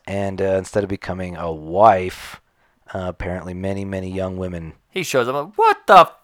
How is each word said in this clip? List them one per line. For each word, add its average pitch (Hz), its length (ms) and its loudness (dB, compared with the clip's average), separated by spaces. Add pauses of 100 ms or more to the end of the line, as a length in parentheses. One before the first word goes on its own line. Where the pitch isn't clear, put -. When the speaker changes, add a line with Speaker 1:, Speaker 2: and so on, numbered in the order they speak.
Speaker 1:
And, 98 340 -4
uh, 95 160 2
instead 98 260 -2
of 98 60 -6
becoming 92 480 -8
a 85 140 -6
wife, 95 920 2 (520)
uh, 92 140 -6
apparently 90 460 -8
many, 98 320 -6
many 95 240 -6
young 92 280 -4
women. 87 360 -8 (160)
Speaker 2:
He 185 140 -6
shows 123 240 0
up, 131 80 -2
like, 147 220 -6
"What 427 300 2
the 180 220 8 (140)